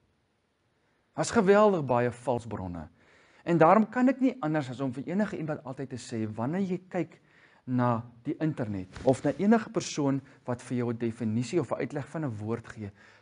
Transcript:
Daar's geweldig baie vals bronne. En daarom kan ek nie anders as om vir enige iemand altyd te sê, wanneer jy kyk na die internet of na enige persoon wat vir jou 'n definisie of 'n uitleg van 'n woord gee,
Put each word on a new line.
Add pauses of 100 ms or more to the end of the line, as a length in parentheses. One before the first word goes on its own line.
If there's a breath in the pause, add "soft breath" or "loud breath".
(1160)
Daar's
geweldig
baie
vals
bronne. (580 soft breath)
En
daarom
kan
ek
nie
anders
as
om
vir
enige
iemand
altyd
te
sê,
wanneer
jy (100)
kyk (520 soft breath)
na (260)
die
internet
of
na
enige
persoon (260 loud breath)
wat
vir
jou
'n
definisie
of
'n
uitleg
van
'n
woord
gee, (320 soft breath)